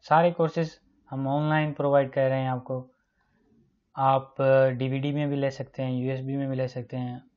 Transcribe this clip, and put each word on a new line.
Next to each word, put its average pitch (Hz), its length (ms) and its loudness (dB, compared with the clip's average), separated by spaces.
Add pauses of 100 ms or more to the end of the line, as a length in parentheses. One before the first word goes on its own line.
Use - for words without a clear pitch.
सारे 170 260 6
कोर्सेज 165 480 -2 (300)
हम 135 180 -4
ऑनलाइन 151 440 0
प्रोवाइड 143 400 2
कर 135 160 2
रहे 131 120 0
हैं 131 100 -2
आपको। 127 300 -6 (1160)
आप 135 380 2 (440)
डीवीडी 131 340 -2
में 147 180 -2
भी 143 60 -2
ले 139 140 0
सकते 131 320 -10
हैं, 131 100 -4
यूएसबी 131 440 -4
में 139 140 -4
भी 131 60 -4
ले 131 120 -2
सकते 127 280 -10
हैं, 123 260 -8 (140)